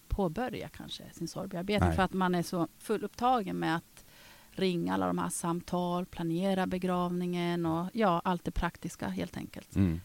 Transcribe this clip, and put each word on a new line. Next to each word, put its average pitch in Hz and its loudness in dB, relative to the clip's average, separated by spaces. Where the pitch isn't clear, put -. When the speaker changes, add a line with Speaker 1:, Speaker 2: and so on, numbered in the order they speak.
Speaker 1:
påbörja 208 0
kanske - -12
sin 165 -6
sorgbearbetning 190 0
Speaker 2:
Nej. 165 2
Speaker 1:
för 190 4
att 180 2
man 185 2
är 175 2
så 185 0
fullupptagen 214 0
med 165 0
att - -8
ringa 180 0
alla 190 2
de 175 2
här 175 0
samtal, 175 -2
planera 180 0
begravningen 180 0
och, 165 0
ja, 190 4
allt 180 0
det - -2
praktiska - -4
helt 185 -4
enkelt. - -8
Speaker 2:
Mm. 87 4